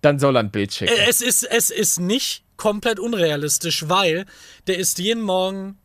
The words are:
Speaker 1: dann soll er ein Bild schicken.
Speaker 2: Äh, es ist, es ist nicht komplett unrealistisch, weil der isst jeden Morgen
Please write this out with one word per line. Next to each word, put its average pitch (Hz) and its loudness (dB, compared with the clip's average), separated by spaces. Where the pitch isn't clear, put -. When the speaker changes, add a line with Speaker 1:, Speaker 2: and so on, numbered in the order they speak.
Speaker 1:
dann 147 4
soll 135 4
er 120 4
ein 107 -2
Bild 101 -2
schicken. - 0
Speaker 2:
Äh, 208 2
es 240 2
ist, 240 0
es - 0
ist 214 -2
nicht 196 -2
komplett 214 0
unrealistisch, 160 -2
weil 185 2
der 185 0
isst 185 -2
jeden 220 -2
Morgen 190 -2